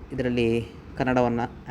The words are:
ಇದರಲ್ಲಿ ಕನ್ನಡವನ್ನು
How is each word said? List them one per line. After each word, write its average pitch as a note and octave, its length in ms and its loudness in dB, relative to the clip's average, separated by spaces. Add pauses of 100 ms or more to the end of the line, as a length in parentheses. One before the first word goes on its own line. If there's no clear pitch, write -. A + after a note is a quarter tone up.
(140)
ಇದರಲ್ಲಿ A#2+ 540 2 (300)
ಕನ್ನಡವನ್ನು B2 540 2 (200)